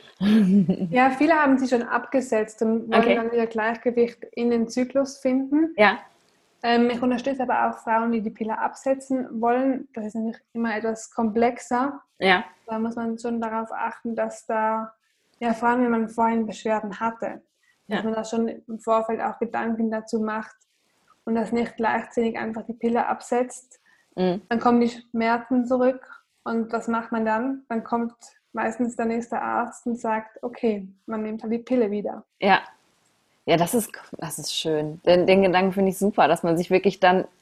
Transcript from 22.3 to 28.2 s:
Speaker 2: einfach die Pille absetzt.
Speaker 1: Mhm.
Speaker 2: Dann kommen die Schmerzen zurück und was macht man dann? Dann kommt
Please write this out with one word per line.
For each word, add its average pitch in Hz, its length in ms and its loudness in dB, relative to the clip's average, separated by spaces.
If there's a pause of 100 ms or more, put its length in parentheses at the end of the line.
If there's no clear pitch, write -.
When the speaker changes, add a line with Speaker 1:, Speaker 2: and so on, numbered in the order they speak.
Speaker 2:
einfach 226 260 -8
die 226 100 -10
Pille 233 320 0
absetzt. - 760 -4 (360)
Speaker 1:
Mhm. 185 340 0
Speaker 2:
Dann 233 100 0
kommen 240 220 4
die 240 80 2
Schmerzen 233 800 -2
zurück 254 560 0 (200)
und 226 280 -4
was 226 160 -4
macht 233 240 -4
man 220 140 -2
dann? 240 440 -2
Dann 226 140 -4
kommt 233 320 -4 (380)